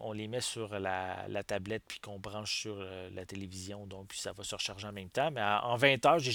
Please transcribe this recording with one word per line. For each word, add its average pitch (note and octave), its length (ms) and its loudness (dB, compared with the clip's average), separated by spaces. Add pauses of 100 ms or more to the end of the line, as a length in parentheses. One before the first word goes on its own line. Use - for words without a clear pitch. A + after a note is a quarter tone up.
on G#2+ 100 -4
les G#2+ 160 -4
met A#2+ 140 0
sur G#2 360 -4
la, F#2 480 0
la G2+ 160 -2
tablette G#2 460 -2
puis - 100 -10
qu'on G2+ 200 -10
branche G#2 420 -4
sur, G#2+ 180 -6
euh, F#2 360 -8
la F#2 100 -6
télévision. G2 640 -8
Donc, G2 220 -12
puis - 100 -10
ça G2+ 140 -4
va G2 120 -10
se - 100 -4
recharger G2 320 -4
en G#2 60 -6
même F#2+ 160 -8
temps. C#3+ 220 4
Mais C3 100 -2
à, G#2 240 4
en A#2+ 120 4
vingt C3 280 6
heures, D#3+ 140 10
j'ai B2+ 160 2